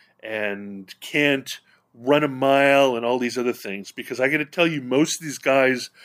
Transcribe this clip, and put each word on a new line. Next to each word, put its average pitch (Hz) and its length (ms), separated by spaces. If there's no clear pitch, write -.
and 101 800
can't 143 600
run 135 280
a 147 40
mile 135 680
and 117 100
all 127 140
these 120 180
other 123 160
things. 98 380
Because 117 280
I 135 100
gotta 151 160
tell 170 220
you, 151 140
most 131 380
of 160 60
these 139 120
guys 131 520